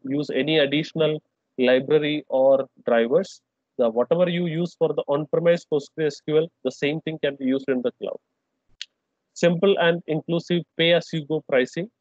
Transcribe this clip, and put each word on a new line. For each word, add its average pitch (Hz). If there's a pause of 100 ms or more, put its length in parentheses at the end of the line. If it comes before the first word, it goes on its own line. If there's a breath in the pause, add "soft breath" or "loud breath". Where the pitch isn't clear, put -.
use 139
any 147
additional 151 (360)
library 139
or 135 (180)
drivers. 120 (380)
The, 120
whatever 123
you 175
use 165
for 156
the 147
on-premise 160
Postgre 151
S 147
Q 151
L, 165 (160)
the 131
same 151
thing 156
can 143
be 139
used 131
in 127
the 123
cloud. - (1160)
Simple 175
and 170
inclusive 170 (140)
pay-as-you-go 160
pricing. 139 (120)